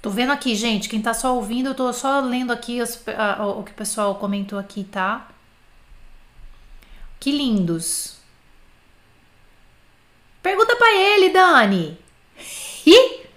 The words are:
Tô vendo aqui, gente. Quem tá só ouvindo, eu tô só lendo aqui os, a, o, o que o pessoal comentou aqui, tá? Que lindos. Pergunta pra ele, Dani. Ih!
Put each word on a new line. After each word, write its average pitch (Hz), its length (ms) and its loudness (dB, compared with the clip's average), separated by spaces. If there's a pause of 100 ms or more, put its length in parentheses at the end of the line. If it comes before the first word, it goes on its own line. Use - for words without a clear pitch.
Tô 220 80 -8
vendo 247 240 -2
aqui, 269 200 -4
gente. 214 360 -2
Quem 220 120 -4
tá 226 120 -2
só 254 200 -2
ouvindo, 247 360 -4
eu 262 60 -6
tô 254 180 -2
só 269 260 -2
lendo 254 320 -4
aqui 240 300 -6
os, 233 260 -8
a, 208 380 -4
o, 202 160 -6
o - 20 -12
que - 80 -18
o - 20 -20
pessoal 202 420 -4
comentou 202 440 -6
aqui, 196 240 -10
tá? 196 460 -6 (1900)
Que - 140 -4
lindos. 208 840 -2 (2250)
Pergunta 403 340 2
pra 466 180 6
ele, 392 360 4
Dani. 220 680 4 (880)
Ih! 453 360 8 (160)